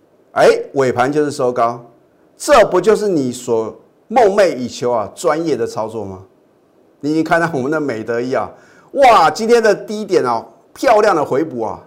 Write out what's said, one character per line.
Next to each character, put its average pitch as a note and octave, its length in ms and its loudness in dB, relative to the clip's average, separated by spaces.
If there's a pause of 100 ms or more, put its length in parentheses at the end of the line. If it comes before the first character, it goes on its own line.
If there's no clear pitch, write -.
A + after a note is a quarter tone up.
(340)
哎， C#3+ 140 4 (280)
尾 B2+ 180 2
盘 B2 180 0
就 D3+ 140 0
是 C#3+ 60 -4
收 B2+ 200 -2
高， A#2+ 320 -2 (540)
这 - 300 4
不 - 120 0
就 G#3 160 4
是 G3+ 140 -2
你 C#3 220 0
所 A2+ 440 -4 (320)
梦 G#3+ 300 2
�ce F3 180 2
以 B2 120 -8
求 A#2+ 240 -4
啊 G#2 240 -2
专 D#3+ 280 -2
业 C#3+ 140 -2
的 A#2 80 -2
操 A2+ 220 -6
作 G#2+ 180 -10
吗？ F#2+ 140 -14 (800)
你 D3 120 -6
已 - 40 -2
经 D#3+ 80 0
看 E3+ 180 0
到 E3 100 -2
我 D3 80 -4
们 C3 120 -4
的 D#3 100 -2
美 A2+ 220 -6
德 A#2 180 -4
一 B2+ 100 -6
啊， G#2+ 200 -4 (400)
哇， B3+ 400 6
今 A3+ 160 -6
天 A#3 140 4
的 G#3+ 120 4
低 G#3+ 320 -8
点 D#3+ 180 0
啊， A#2 220 -2 (280)
漂 G#3+ 280 2
亮 G#3 120 4
的 D3 120 0
回 C3+ 180 -2
补 B2+ 180 -8
啊， F#2+ 240 -8